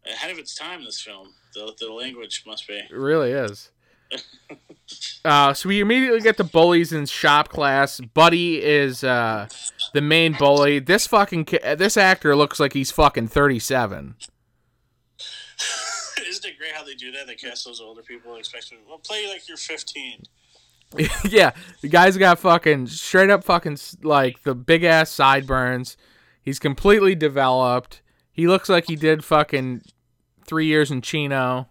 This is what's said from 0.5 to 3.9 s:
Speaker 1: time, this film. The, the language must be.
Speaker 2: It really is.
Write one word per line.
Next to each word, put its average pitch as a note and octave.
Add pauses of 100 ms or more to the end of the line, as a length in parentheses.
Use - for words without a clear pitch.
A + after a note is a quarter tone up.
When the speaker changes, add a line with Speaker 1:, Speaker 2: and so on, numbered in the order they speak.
Speaker 1:
time, D#3+
this -
film. G2 (260)
The, G#2+
the A2+
language A#2+
must A2
be. G#2
Speaker 2:
It G#2
really C3+
is. A#2+ (400)